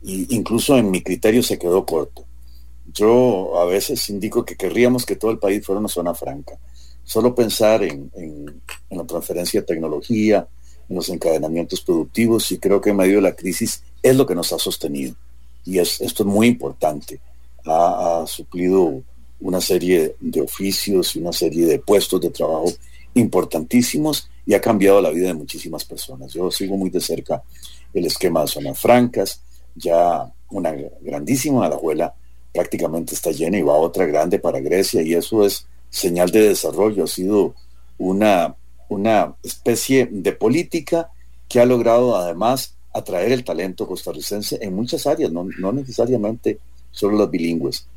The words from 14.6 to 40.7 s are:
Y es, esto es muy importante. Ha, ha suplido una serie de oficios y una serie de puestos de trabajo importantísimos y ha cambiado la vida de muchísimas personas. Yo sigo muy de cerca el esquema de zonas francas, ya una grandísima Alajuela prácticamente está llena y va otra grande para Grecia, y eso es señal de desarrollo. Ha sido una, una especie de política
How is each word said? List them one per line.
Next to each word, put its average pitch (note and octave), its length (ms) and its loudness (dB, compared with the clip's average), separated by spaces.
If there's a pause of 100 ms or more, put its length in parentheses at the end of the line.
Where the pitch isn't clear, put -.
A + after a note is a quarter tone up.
Y F#2 140 0
es, - 220 2
esto - 220 -2
es G2 60 2
muy G#2 180 6
importante. D2 760 0 (440)
Ha, E2+ 580 2
ha D#2+ 40 -6
suplido F2+ 760 0 (380)
una F#2 200 -2
serie F2 600 2
de D#2+ 200 -2
oficios F#2+ 760 -2
y D#2 40 -6
una E2+ 120 -4
serie E2 340 2
de D#2 120 2
puestos F#2+ 420 2
de E2+ 100 -2
trabajo D#2+ 420 -2 (420)
importantísimos A#2+ 1160 0 (160)
y G#2 80 4
ha G2 60 6
cambiado G2 400 6
la E2+ 100 2
vida F2 160 0
de F2+ 80 -2
muchísimas D#2 500 -10
personas. C3 480 -14
Yo A2 200 -2
sigo G2 240 -4
muy F#2+ 140 0
de F2+ 100 0
cerca - 420 -4 (500)
el F2+ 140 0
esquema E2 360 0
de C#2+ 60 0
zonas C#2 300 -6
francas, A#2+ 640 4 (320)
ya E2+ 580 2 (180)
una F2 220 -4 (280)
grandísima B2 680 0
Alajuela D#2 480 -2 (380)
prácticamente E2 600 -2
está - 180 -2
llena F#2+ 260 0
y F2 40 2
va D2 120 4
otra E2+ 320 2
grande D#2 320 2
para D2 220 -2
Grecia, F2+ 420 2
y D#2+ 120 0
eso G#2 300 2
es - 220 0 (240)
señal F2 400 0
de G#2+ 180 6
desarrollo. F#2 560 2
Ha - 40 -2
sido F#2+ 460 2 (440)
una, F#2 560 2 (340)
una G2 540 2
especie B2 680 0
de F#2+ 220 -2
política E3 800 0 (380)